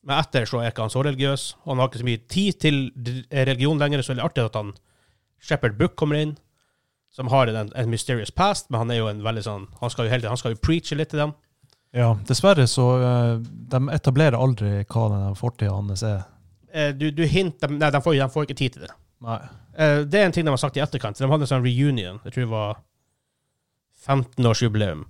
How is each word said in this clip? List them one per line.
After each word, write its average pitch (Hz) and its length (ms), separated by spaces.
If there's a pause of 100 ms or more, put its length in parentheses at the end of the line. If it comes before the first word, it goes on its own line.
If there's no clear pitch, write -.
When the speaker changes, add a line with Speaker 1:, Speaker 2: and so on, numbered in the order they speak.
Speaker 1:
Men 139 160
etter 135 240
så 120 160
er 117 100
ikke 113 140
han 107 80
så 127 120
religiøs, 139 500 (100)
og 143 80
han 127 80
har 127 80
ikke 120 140
så 123 60
mye 113 200
tid 190 320
til 147 180 (140)
r-, 123 320 (240)
religion 135 320
lenger, 143 240
så 139 80
er 123 80
det 131 40
artig 131 200
at 107 120
han, 104 180 (680)
Shepherd 117 380
Book 147 180
kommer 147 240
inn, 151 160 (760)
som 131 180
har 127 220
en, 107 240
en 117 160
mysterious 117 400
past, 196 400
men 120 140
han 120 100
er 113 60
jo 110 100
en 104 140
veldig 110 180
sånn, 101 220 (160)
han 120 100
skal 117 160
jo 113 60
hele 123 100
tiden, 107 80
han 127 80
skal 113 160
jo - 80
preache 160 340
litt 151 140
til 151 140
dem. 151 80 (640)
Speaker 2:
Ja, 120 180 (160)
dessverre 151 420
så, 127 140 (180)
eh, 120 300 (100)
de 120 380 (100)
etablerer 147 480
aldri 104 460
hva 113 260
den 98 240
fortiden 101 560
hans 98 160
er. 101 140 (500)
Speaker 1:
Eh, 147 240
du, 147 160
du 160 160
hinter, 160 480
nei, 147 160
de 139 100
får, 165 140
de 135 160
får 151 160
ikke 131 140
tid 131 160
til 71 100
det. - 60 (340)
Speaker 2:
Nei. 113 140 (340)
Speaker 1:
Eh, 147 320
det 190 140
er 190 80
en 165 80
ting 165 100
de 143 80
har 123 80
sagt 143 160
i 135 60
etterkant. 113 340
De 135 100
hadde 147 160
en 127 60
sånn 127 160
reunion, 120 580
jeg - 120
tror 127 100
det 110 60
var 107 260 (1300)
femten-årsjubileum. 110 1040